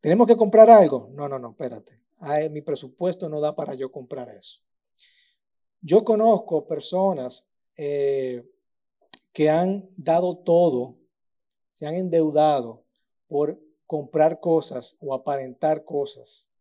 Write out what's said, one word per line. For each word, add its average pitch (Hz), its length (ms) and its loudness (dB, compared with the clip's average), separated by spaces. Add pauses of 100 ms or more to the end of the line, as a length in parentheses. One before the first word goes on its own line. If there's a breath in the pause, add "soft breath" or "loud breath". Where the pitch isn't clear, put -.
¿Tenemos 202 260 4
que 226 80 6
comprar 220 340 6
algo? 147 440 6
No, 143 160 -10
no, 135 100 -8
no, 120 120 -14
espérate. 123 480 -16 (180)
Ay, 151 320 -2
mi 151 120 -10
presupuesto 156 680 -6
no 151 100 -8
da 151 160 -4
para 147 200 -8
yo 131 160 -10
comprar 127 380 -14
eso. - 300 -20 (1200 soft breath)
Yo 175 220 2
conozco 214 640 0
personas, 160 800 -6 (300)
eh, 139 680 -4 (920)
que 151 160 0
han 185 460 -2
dado 170 420 -2
todo, 165 600 0 (760)
se - 160 -14
han 156 80 -8
endeudado 151 920 0 (420)
por 147 320 -4 (280)
comprar 156 520 -2
cosas 147 600 -4
o 139 120 -8
aparentar 139 720 -6
cosas. - 760 -10